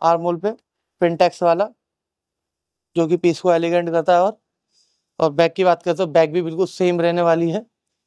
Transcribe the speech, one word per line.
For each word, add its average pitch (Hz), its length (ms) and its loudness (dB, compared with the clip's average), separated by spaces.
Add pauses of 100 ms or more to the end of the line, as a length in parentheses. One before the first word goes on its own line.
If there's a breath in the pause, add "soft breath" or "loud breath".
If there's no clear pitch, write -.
आर्म 165 200 0
होल 175 160 -4
पे 196 140 -4 (500)
पिंटेक्स 170 420 0
वाला, 175 260 0 (1300)
जो 165 120 0
कि 175 100 0
पीस 170 240 0
को 180 120 2
एलिगेंट 170 380 0
करता 170 240 2
है। 175 60 4
और, 214 160 -2 (840)
और 156 120 0
बैक 165 220 2
की 190 100 -2
बात 170 200 2
करें 170 140 -2
तो 185 120 -2
बैक 156 240 2
भी 180 80 -2
बिल्कुल 165 260 -4
सेम 175 340 -2
रहने 170 220 0
वाली 170 280 0
है, 214 140 -6 (420)